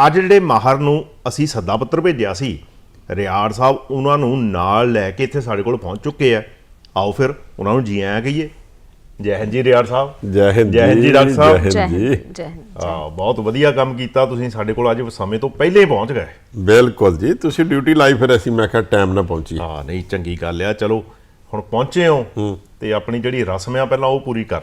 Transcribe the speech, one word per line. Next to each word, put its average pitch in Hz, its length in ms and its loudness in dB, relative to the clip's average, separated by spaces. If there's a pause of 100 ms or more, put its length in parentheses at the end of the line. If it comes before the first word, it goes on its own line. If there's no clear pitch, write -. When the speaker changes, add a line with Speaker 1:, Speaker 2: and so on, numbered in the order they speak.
Speaker 1:
ਅੱਜ 151 80 2
ਜਿਹੜੇ 185 260 6
ਮਾਹਰ 131 380 2
ਨੂੰ 147 260 0 (240)
ਅਸੀਂ 143 180 -2
ਸੱਦਾ 101 300 -4
ਪੱਤਰ 135 240 -2
ਭੇਜਿਆ 117 340 -2
ਸੀ, 92 280 -8 (480)
ਰਿਆੜ 98 420 -2
ਸਾਹਿਬ 120 240 2 (140)
ਉਹਨਾਂ 139 280 0
ਨੂੰ 131 260 0
ਨਾਲ 101 480 0
ਲੈ 101 180 0
ਕੇ 113 140 -4
ਇੱਥੇ 139 160 -4
ਸਾਡੇ 110 220 -4
ਕੋਲ 143 140 -2
ਪਹੁੰਚ 95 280 -8
ਚੁੱਕੇ 143 320 0
ਆ। 107 60 -2 (540)
ਆਓ 98 160 0
ਫਿਰ 131 220 -2 (240)
ਉਹਨਾਂ 98 140 -2
ਨੂੰ 127 120 0
ਜੀ 101 160 -4
ਆਇਆਂ 101 220 -4
ਕਹੀਏ। 147 280 -4 (680)
ਜੈ 101 180 -4
ਹਿੰਦ 107 140 -6
ਜੀ 123 120 0
ਰਿਆੜ 123 220 4
ਸਾਹਿਬ। 123 460 -6
Speaker 2:
ਜੈ 101 200 4
ਹਿੰਦ 107 200 2
Speaker 1:
ਜੈ 113 140 4
ਹਿੰਦ 110 140 4
ਜੀ 123 60 4
Speaker 2:
ਜੀ, 143 60 4
Speaker 1:
ਡਾਕਟਰ 135 220 6
ਸਾਹਿਬ। 147 220 6
Speaker 2:
ਜੈ 85 60 2
ਹਿੰਦ 95 100 2
Speaker 3:
ਜੈ 95 140 0
Speaker 2:
ਜੀ। 90 200 -2
Speaker 3:
ਹਿੰਦ, - 280 -4
ਜੈ 165 140 -12
ਹਿੰਦ, 160 320 -16
ਜੈ 87 80 -6
Speaker 1:
ਹਾਂ, 82 160 -8
Speaker 3:
ਹਿੰਦ। 78 120 -12
Speaker 1:
ਬਹੁਤ 113 240 -2
ਵਧੀਆ 127 300 2
ਕੰਮ 131 240 0
ਕੀਤਾ 127 320 0
ਤੁਸੀਂ 123 240 -6
ਸਾਡੇ 107 220 -6
ਕੋਲ 117 180 0
ਅੱਜ 117 180 -2
ਸਮੇਂ 104 300 -6
ਤੋਂ 131 120 -6
ਪਹਿਲੇ 175 300 2
ਹੀ 196 40 8
ਪਹੁੰਚ 147 280 0
ਗਏ। 135 140 -4 (300)
Speaker 2:
ਬਿਲਕੁਲ 104 600 4
ਜੀ, 110 180 0
ਤੁਸੀਂ 160 300 -2
ਡਿਊਟੀ 147 300 2
ਲਾਈ 139 200 6
ਫਿਰ 123 220 4
ਅਸੀਂ 120 160 -2
ਮੈਂ 110 160 0
ਕਿਹਾ 113 140 0
ਟਾਈਮ 98 300 0
ਨਾਲ 98 120 0
ਪਹੁੰਚੀਏ। 82 340 -6
Speaker 1:
ਹਾਂ, 78 260 -10
ਨਹੀਂ 87 200 -8
ਚੰਗੀ 87 380 -8
ਗੱਲ 85 200 -6
ਆ। 101 100 -2
ਚਲੋ 107 320 -2 (500)
ਹੁਣ 104 60 -6
ਪਹੁੰਚੇ 131 480 -2
ਹੋ 135 180 0 (100)
Speaker 2:
ਹੂੰ। 104 220 -4 (220)
Speaker 1:
ਤੇ 110 120 -4
ਆਪਣੀ 117 260 -4
ਜਿਹੜੀ 123 260 -4
ਰਸਮ 95 320 -6
ਆ 135 80 0
ਪਹਿਲਾਂ 131 240 0
ਉਹ 135 120 0
ਪੂਰੀ 113 240 -6
ਕਰ 85 180 -6